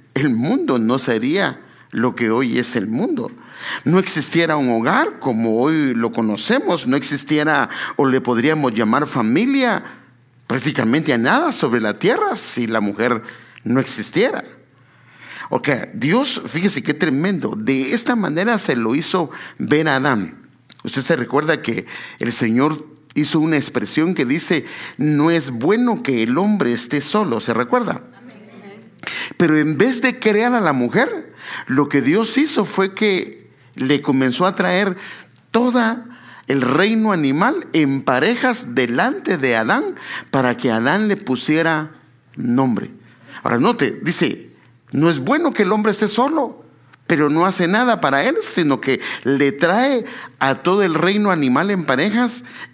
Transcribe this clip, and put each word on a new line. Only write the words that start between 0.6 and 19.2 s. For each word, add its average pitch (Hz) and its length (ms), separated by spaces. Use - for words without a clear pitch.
no 117 200
sería 135 600
lo 117 260
que 113 140
hoy 120 280
es 123 180
el 101 120
mundo. 233 420
No 165 140
existiera 165 580
un 135 140
hogar 147 480
como 113 420
hoy 147 320
lo 117 200
conocemos, 156 720
no 131 100
existiera 147 720
o 143 100
le 131 160
podríamos 131 500
llamar 117 340
familia 208 800
prácticamente 131 680
a 120 60
nada 233 340
sobre 120 260
la 107 200
tierra 359 360
si - 320
la 113 140
mujer 110 420
no 123 160
existiera. - 640
Ok, - 180
Dios, 214 540
fíjese 170 360
qué 151 120
tremendo, 151 600
de 135 380
esta 240 240
manera 196 400
se 170 180
lo 117 200
hizo 165 360